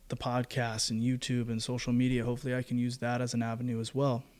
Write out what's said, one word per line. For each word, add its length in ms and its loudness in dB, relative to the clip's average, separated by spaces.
the 60 -4
podcast 720 0
and 120 0
YouTube 480 0
and 120 -2
social 300 -2
media. 320 4
Hopefully 320 -2
I 60 0
can 160 -2
use 220 0
that 220 0
as 120 -2
an 80 2
avenue 380 -2
as 140 -4
well. 300 2